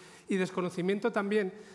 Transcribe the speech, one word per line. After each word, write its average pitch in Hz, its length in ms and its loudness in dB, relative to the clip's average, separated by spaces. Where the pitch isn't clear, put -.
y 202 80 2
desconocimiento 185 760 0
también, 202 440 2